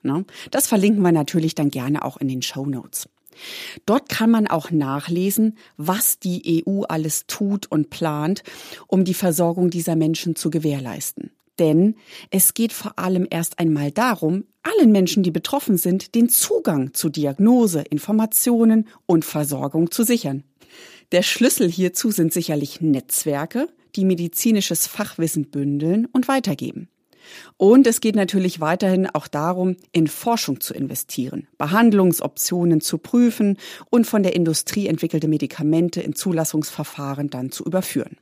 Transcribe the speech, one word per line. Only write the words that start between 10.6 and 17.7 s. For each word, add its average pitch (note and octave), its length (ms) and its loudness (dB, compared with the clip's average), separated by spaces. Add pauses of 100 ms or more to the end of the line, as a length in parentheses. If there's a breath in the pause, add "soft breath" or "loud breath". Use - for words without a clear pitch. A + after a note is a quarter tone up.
Denn E3+ 380 4 (340 loud breath)
es - 240 2
geht A3+ 180 -2
vor - 260 -12
allem F#3 300 0
erst - 300 -6
einmal D3 320 0
darum, G3 540 -2 (180)
allen E4 280 6
Menschen, F#3+ 320 4
die F3 80 2
betroffen F#3+ 460 -2
sind, F3+ 380 -2
den A#3 160 4
Zugang D#3+ 640 0
zu D#3+ 160 -2
Diagnose, E3+ 720 2